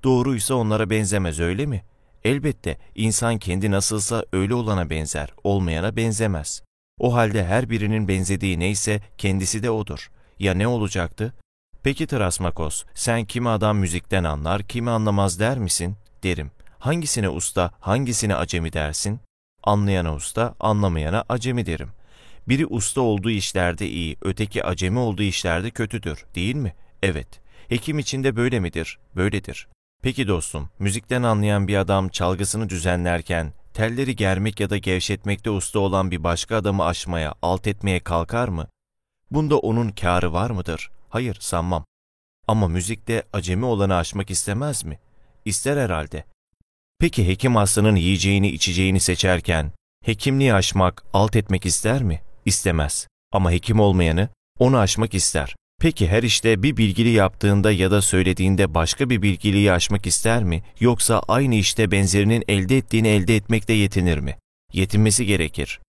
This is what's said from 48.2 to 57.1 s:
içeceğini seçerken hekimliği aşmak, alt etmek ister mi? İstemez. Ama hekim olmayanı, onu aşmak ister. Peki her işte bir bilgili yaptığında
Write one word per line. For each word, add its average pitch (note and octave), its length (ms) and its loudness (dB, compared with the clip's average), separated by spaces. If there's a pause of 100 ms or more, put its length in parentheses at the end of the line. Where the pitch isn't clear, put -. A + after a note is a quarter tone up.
içeceğini F#2 520 0
seçerken F2 720 0 (320)
hekimliği C3 500 2
aşmak, F#2 580 2
alt G#2 240 4
etmek F#2+ 300 0
ister A2+ 360 0
mi? F2 180 0 (240)
İstemez. E2 640 0 (240)
Ama F#2 180 4
hekim G#2+ 300 2
olmayanı, F#2 480 4 (300)
onu B2+ 200 4
aşmak G#2 360 0
ister. D#2+ 420 -2 (240)
Peki D#3 280 2
her G#2+ 140 4
işte A2 400 2
bir C3+ 140 2
bilgili A2 320 4
yaptığında G2+ 640 4